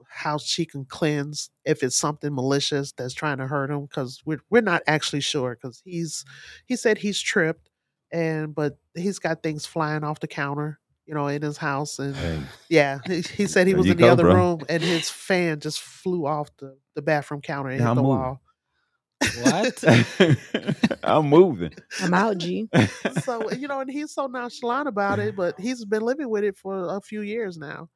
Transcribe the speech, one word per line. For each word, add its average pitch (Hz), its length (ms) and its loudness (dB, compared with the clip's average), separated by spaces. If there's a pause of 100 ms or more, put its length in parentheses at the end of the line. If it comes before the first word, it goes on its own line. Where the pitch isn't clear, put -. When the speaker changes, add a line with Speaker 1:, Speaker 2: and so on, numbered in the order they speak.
Speaker 1:
how 151 280 -6
she - 280 -4
can 139 180 -10
cleanse, 147 680 -4 (140)
if 151 180 0
it's 127 140 -2
something 147 400 -2
malicious 139 560 0
that's 127 220 -10
trying 147 240 -4
to 135 100 -6
hurt 139 220 -2
him, 143 180 -6
'cause 131 380 -8
we're, 156 240 -4
we're 233 120 6
not 180 240 2
actually 147 360 0
sure, 127 340 -2
'cause 120 300 -14
he's, 170 400 -8 (400)
he 254 100 -4
said 214 220 2
he's 202 240 -4
tripped, - 480 0 (420)
and, 156 440 -2
but 143 220 -2 (180)
he's 180 240 -4
got 165 240 -4
things 151 220 -4
flying 151 380 -4
off 151 180 -6
the 160 60 -6
counter, 147 520 -4 (260)
you 156 80 -14
know, 147 140 0
in 147 140 -2
his 147 160 -4
house. 143 420 -4
And 139 160 -6
Speaker 2:
Hey. 82 260 -4 (280)
Speaker 1:
yeah, 143 360 4
he, 180 160 -2
he - 260 -2
said 185 200 4
he 190 60 6
Speaker 2:
There 185 40 2
Speaker 1:
was 180 80 4
Speaker 2:
you 190 60 6
Speaker 1:
in 170 60 4
the 170 80 6
Speaker 2:
go, - 60 12
Speaker 1:
other 170 120 6
Speaker 2:
bro. 175 120 8
Speaker 1:
room, 180 240 4 (100)
and 160 120 0
his 165 280 0
fan 175 500 0
just 151 220 -6
flew 180 440 -6
off 147 320 -4
the, 135 200 -18 (180)
the 151 80 -8
bathroom 147 380 0
counter 139 280 -6
and 131 100 -4
Speaker 2:
Yeah, 120 60 4
Speaker 1:
hit 117 60 4
Speaker 2:
I'm 117 60 4
Speaker 1:
the 127 40 4
Speaker 2:
moving. 135 160 4
Speaker 1:
wall. 131 240 -4 (1000)
Speaker 3:
What? 226 420 2
Speaker 2:
<laughs> - 1200 2
I'm 147 260 4
moving. 139 440 6 (280)
Speaker 4:
I'm 175 120 0
out, 202 240 2
G. 185 320 -4 (540)
Speaker 1:
So, 226 280 -4
you 269 160 -8
know, 277 140 -6
and 262 80 -8
he's 294 240 -6
so 277 140 -4
nonchalant 247 600 -4
about 202 320 0
it, 208 160 -4
but 180 240 -2
he's 240 260 -4
been 214 160 0
living 262 280 -2
with 208 140 0
it 202 140 -2
for 190 380 -6
a 196 60 -6
few 208 200 -10
years 208 360 -6
now. 160 380 -12